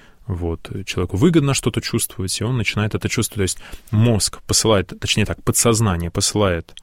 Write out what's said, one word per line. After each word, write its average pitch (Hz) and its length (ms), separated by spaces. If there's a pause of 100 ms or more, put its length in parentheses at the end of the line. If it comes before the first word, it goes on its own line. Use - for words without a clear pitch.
(280)
Вот. 85 420 (160)
Человеку 113 320
выгодно 143 380
что-то - 260
чувствовать, - 580
и 104 40
он 123 140
начинает 107 360
это - 160
чувствовать. - 280
То 104 40
есть 92 160 (320)
мозг 107 540
посылает, - 560
точнее - 260
так, - 160
подсознание 107 720
посылает 98 720